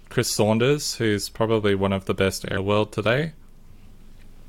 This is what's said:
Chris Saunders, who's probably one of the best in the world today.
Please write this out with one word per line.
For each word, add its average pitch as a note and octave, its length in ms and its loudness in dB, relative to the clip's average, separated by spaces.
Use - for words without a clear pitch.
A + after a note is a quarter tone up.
Chris - 220 -2
Saunders, A#2 640 2
who's G#2 340 0
probably G#2+ 460 2
one G2 180 2
of F#2+ 120 -2
the G#2 100 0
best F#2+ 280 0
in - 120 -4
the G2 60 -2
world G#2 300 2
today. B2+ 420 -2